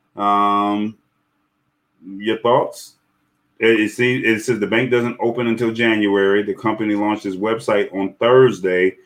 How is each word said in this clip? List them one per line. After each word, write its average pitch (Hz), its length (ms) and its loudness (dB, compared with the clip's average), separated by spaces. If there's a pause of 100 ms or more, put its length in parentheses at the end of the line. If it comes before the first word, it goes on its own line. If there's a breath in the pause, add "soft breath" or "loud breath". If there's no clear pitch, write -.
(160)
Um, 104 840 0 (1200)
your 107 220 -4
thoughts? - 560 -2 (640)
It, 113 220 4
it 104 80 0
seems, 123 360 -2
it 110 140 2
says 110 200 -2
the 101 60 0
bank 113 240 0
doesn't 120 300 0
open 117 260 -2
until 113 260 0
January. 104 720 2
The 101 140 -4
company 107 400 -2
launched 104 320 -4
its 95 80 -6
website 107 580 -2
on 95 220 -6
Thursday, 95 920 2